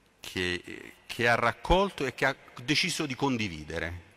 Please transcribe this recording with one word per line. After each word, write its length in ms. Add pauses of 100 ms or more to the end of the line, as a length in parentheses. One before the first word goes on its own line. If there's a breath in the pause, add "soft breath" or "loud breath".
(180)
che, 760 (100)
che 240
ha 60
raccolto 720
e 80
che 100
ha 100 (280)
deciso 420
di 100
condividere. 1040